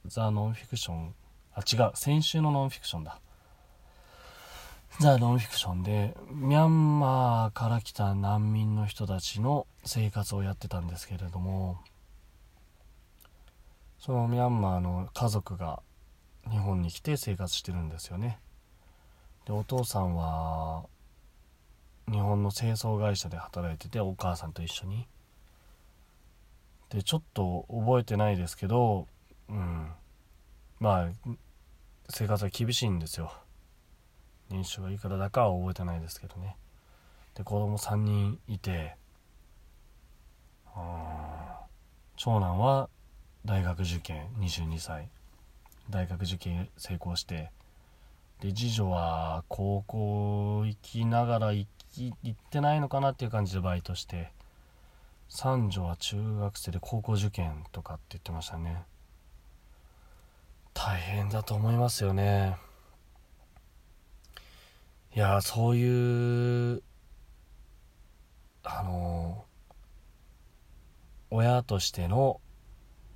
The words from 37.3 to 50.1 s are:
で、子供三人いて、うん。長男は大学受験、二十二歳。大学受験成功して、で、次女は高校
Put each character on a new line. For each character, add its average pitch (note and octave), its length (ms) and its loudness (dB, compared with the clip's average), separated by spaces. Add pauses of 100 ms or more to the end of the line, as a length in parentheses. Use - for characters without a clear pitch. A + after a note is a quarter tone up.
で、 G#2+ 100 -8
子 G#2 140 0
供 G#2 200 0
三 G#2 260 0
人 G#2 420 2
い G#2+ 120 -6
て、 E2 380 -4 (1800)
う F#2 40 -10
ん。 - 20 -8 (1300)
長 A2+ 240 4
男 F2+ 180 2
は C3+ 300 4 (560)
大 G2 180 2
学 F2 200 0
受 F2 160 -2
験、 D#2+ 300 -10 (100)
二 F#2+ 100 0
十 E2 160 -4
二 E2 140 -4
歳。 D#2+ 300 -10 (840)
大 F#2 160 0
学 F2+ 160 -4
受 F2+ 140 -4
験 F2 400 -4
成 - 180 -8
功 E2+ 220 -4
し - 80 -2
て、 D#2+ 260 -8 (920)
で、 G2 120 -2
次 A#2 180 -2
女 G#2+ 200 2
は E2 580 -2
高 G2+ 380 -2
校 G#2 800 0